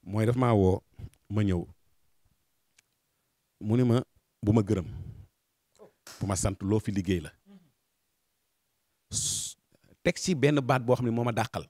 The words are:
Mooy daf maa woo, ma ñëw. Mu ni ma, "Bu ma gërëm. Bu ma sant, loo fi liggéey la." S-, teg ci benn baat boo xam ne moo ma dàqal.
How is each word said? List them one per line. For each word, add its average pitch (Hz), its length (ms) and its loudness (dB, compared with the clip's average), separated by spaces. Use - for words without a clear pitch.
Mooy 104 220 -2
daf 120 100 2
maa 123 180 2
woo, 95 280 4
ma 104 140 0
ñëw. 87 220 0
Mu 107 160 0
ni 127 60 4
ma, 120 180 4
"Bu 107 120 2
ma 113 80 6
gërëm. 98 260 -2
Bu - 60 -6
ma 101 100 -2
sant, 98 280 -2
loo 104 160 2
fi 107 120 -4
liggéey 92 300 0
la." 73 100 -14
S-, - 440 -6
teg 175 160 0
ci 185 180 -2
benn 143 260 2
baat 127 240 0
boo 123 100 4
xam 123 100 -4
ne 117 60 2
moo 117 120 0
ma 120 80 0
dàqal. 107 380 -4